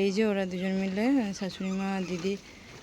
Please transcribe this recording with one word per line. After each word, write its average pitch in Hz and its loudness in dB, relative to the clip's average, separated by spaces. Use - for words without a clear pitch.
এই 202 6
যে 220 4
ওরা 196 2
দুজন 185 0
মিলে, 196 0
শাশুড়ি 190 -4
মা 196 0
আর 190 0
দিদি 180 -2